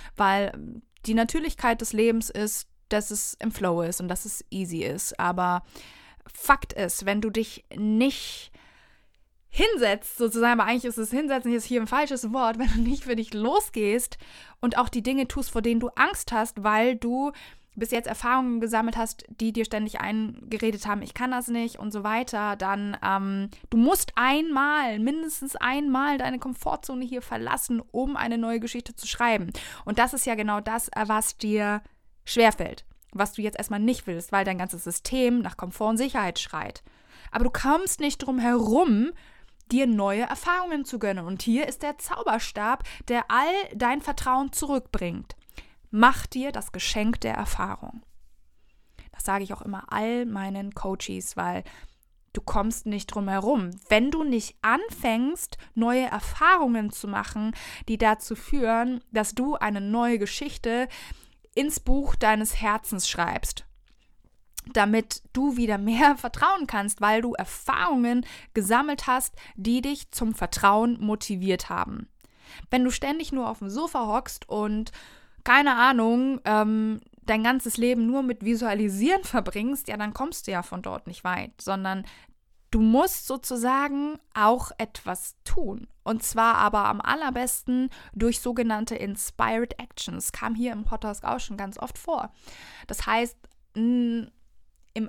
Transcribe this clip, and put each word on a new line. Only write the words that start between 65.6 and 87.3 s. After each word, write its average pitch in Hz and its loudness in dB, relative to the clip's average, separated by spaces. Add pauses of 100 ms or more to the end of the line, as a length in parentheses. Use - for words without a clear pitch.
mehr 233 6
<laughs> - -8
vertrauen 320 0
kannst, 208 -4
weil 220 4
du 240 -2
Erfahrungen 240 0 (260)
gesammelt 240 2
hast, 254 0 (220)
die 233 0
dich 285 -6
zum 220 -2
Vertrauen 214 2
motiviert 190 -2
haben. - -6 (640)
Wenn 254 4
du 254 2
ständig 294 -4
nur 254 -2
auf 226 -6
dem 196 -8
Sofa 269 -2
hockst 220 -4
und, 214 -2 (520)
keine 262 6
Ahnung, 247 4
ähm, 214 2 (220)
dein 220 0
ganzes 240 0
Leben 233 4
nur 269 2
mit 240 -4
Visualisieren 220 2
verbringst, 220 -4
ja, 214 -6
dann 208 -6
kommst 294 -6
du - -6
ja 180 -2
von 185 -10
dort - -8
nicht - -14
weit, - -4
sondern 190 -4 (680)
du 220 4
musst 226 6
sozusagen 269 -2 (160)
auch 220 2
etwas - -8
tun. 214 2 (160)
Und 226 -2
zwar 226 4
aber 208 4
am 208 0
allerbesten 254 0 (240)